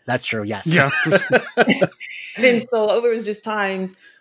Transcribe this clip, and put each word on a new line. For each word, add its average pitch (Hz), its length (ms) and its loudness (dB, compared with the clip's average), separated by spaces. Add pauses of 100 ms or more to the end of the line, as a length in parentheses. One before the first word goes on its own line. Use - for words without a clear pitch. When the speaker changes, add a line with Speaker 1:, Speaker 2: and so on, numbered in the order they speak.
Speaker 1:
That's 127 200 -4
true, 110 180 -4
yes. 104 220 -6
Speaker 2:
Yeah. 156 240 4 (160)
Speaker 1:
<laughs> 165 100 4 (1200)
Speaker 3:
And 240 300 4
so 220 360 0
it 233 100 2
was 226 100 -4
just 208 200 -6
times 190 520 -4 (240)